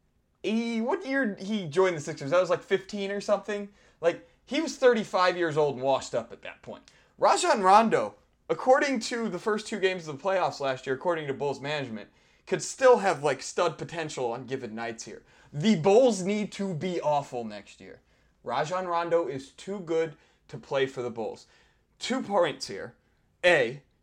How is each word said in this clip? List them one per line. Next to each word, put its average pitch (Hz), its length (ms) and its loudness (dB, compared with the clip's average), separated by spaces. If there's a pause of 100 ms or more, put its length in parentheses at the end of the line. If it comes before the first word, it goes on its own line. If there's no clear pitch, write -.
(420)
He, 226 380 -2
what 262 260 -2
year 262 340 -2
he 196 260 -4
joined 175 320 2
the 143 40 -8
Sixers? 143 300 -6
That 175 80 6
was, 180 100 2
like, 175 140 0
fifteen 196 480 -2
or 202 80 -4
something? 202 480 -4 (320)
Like, 170 280 0 (180)
he 285 160 -2
was 320 160 -4
thirty-five 202 600 4
years 160 200 0
old 147 180 2
and 123 80 -8
washed 131 320 0
up 113 160 -6
at - 120 -20
that - 180 -14
point. - 220 -16 (340)
Rajon 285 440 4
Rondo, 185 540 6 (340)
according 262 520 4
to 233 260 -4
the 175 120 -6
first 214 280 -4
two 208 120 -6
games 185 280 0
of 143 100 -10
the 139 60 -16
playoffs 185 380 0
last 131 260 -4
year, 135 80 0
according 160 320 -2
to 139 60 -4
Bulls 131 260 -4
management, 127 480 -6 (400)
could 175 140 -2
still 254 380 6
have, 180 220 0
like, 143 200 0
stud 175 360 -2
potential 147 540 -6
on 127 140 -8
given 120 280 -8
nights 113 300 -8
here. - 200 -16 (300)
The 180 220 4
Bulls 196 480 4
need 208 300 -4
to 196 200 -6
be 170 280 -4
awful 139 420 -2
next 104 380 -14
year. 92 180 -20 (440)
Rajon 151 440 -4
Rondo 170 400 0
is 135 240 -8
too 202 300 -10
good 160 340 -2 (320)
to - 100 -16
play 135 280 -2
for 135 160 -8
the 120 80 -4
Bulls. 110 360 -8 (540)
Two 254 220 -4
points 185 460 0
here. 101 280 -12 (500)
A, 143 360 4 (220)